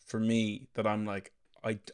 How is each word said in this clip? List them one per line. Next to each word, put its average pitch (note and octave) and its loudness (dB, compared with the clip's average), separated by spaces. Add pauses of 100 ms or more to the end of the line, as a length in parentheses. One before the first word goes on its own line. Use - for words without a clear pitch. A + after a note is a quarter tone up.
for - -4
me A2 2
that A2 0
I'm G#2+ 2
like, G2 -6 (320)
I, A2 -2 (140)